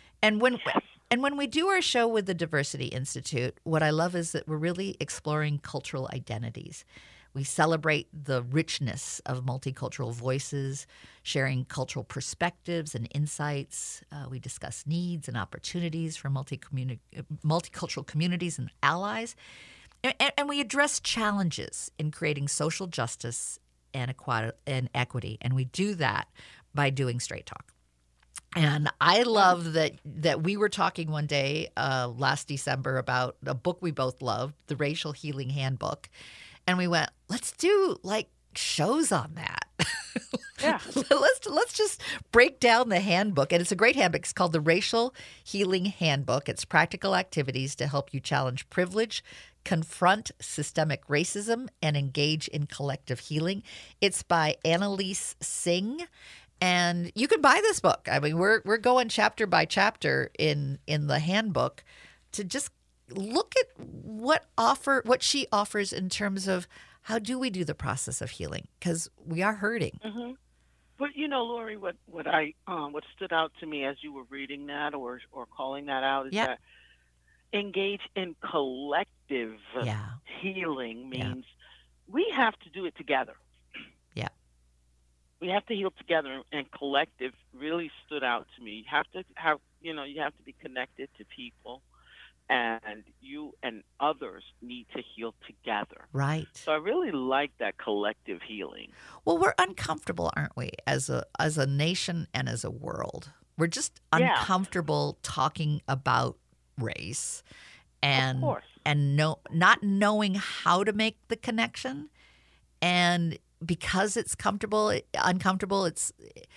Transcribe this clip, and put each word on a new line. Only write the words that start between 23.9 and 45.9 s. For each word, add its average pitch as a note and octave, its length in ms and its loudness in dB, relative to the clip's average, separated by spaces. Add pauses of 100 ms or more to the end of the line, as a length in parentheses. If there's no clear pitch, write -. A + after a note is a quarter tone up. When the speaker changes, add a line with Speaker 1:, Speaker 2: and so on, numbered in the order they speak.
Speaker 1:
and B2+ 160 -4
equi-, A2+ 440 -2 (120)
and C3 300 -2
equity. A#2 460 -4
And C3 140 0
we C3 100 0
do F#3+ 300 -2
that C3 340 0 (440)
by C#3+ 160 4
doing B2+ 300 0
Straight - 280 -8
Talk. - 260 -18 (800)
And D3 360 2 (100)
I F#3 240 8
love F#3 500 6
that, D#3 200 2 (100)
that D3+ 400 0
we G3 140 2
were G#3 100 2
talking F3 420 0
one D3+ 160 0
day, C#3+ 520 0
uh, B2+ 360 0
last D3 360 0
December C3+ 480 -2
about B2+ 480 0
a C3+ 80 -2
book F3 280 -2
we F3 100 -2
both C3 300 -2
loved, B2 340 -2 (120)
The D3+ 80 -2
Racial D3+ 380 -2
Healing C#3 380 -6
Handbook. C3+ 580 -2 (580)
And F3+ 100 2
we F3+ 80 2
went, E3+ 240 2 (200)
"Let's - 240 -4
do, F#4+ 500 4
like, G3+ 240 -2 (260)
shows B3 600 2
on D#3 220 -2
that." - 320 -6 (120)
<laughs> - 60 2 (760)
Speaker 2:
Yeah. D4 180 4 (300)
Speaker 1:
Let's, - 380 6
let's F#4+ 260 2
just - 300 0 (280)
break B3 280 8
down A#3 300 8
the F#3 100 6
handbook. F#3+ 520 4
And F3 100 6
it's F3 100 0
a G3+ 40 2
great A#3 200 6
handbook. F#3 260 4
It's - 120 -8
called F3 180 2
The D#3+ 100 2
Racial G#3 540 4 (280)
Healing F#3+ 420 0
Handbook. C#3+ 600 0